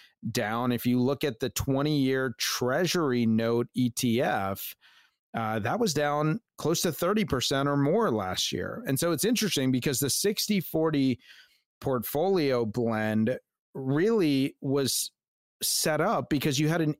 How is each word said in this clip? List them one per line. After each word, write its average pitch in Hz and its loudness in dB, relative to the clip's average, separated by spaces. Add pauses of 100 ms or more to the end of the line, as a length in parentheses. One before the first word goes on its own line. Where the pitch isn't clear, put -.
(300)
down. 117 -2
If 120 -2
you 123 4
look 131 0
at 135 -4
the 127 -2
twenty-year 135 0
Treasury 131 0
note 113 2
E 123 2
T 120 0
F, 98 -2 (580)
uh, 110 -2
that 131 -2
was 208 0
down 147 0 (180)
close 160 0
to 170 0
thirty 196 0
percent 139 0
or 143 0
more 160 2
last 92 -2
year. - -6
And 135 0
so 170 0
it's 165 0
interesting 190 0
because 131 0
the 143 0
sixty 202 0
forty 151 0 (640)
portfolio 139 0
blend 110 0 (340)
really 143 2
was 139 -2 (520)
set - 0
up 170 0
because 143 0
you 151 2
had 170 2
an 151 2